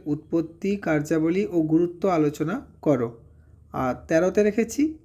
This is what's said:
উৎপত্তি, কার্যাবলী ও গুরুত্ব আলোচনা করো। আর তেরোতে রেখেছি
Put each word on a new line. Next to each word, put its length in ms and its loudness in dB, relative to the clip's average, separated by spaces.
উৎপত্তি, 720 -4
কার্যাবলী 680 0
ও 180 -4
গুরুত্ব 460 0
আলোচনা 460 0
করো। 280 2
আর 200 -2
তেরোতে 380 2
রেখেছি 380 0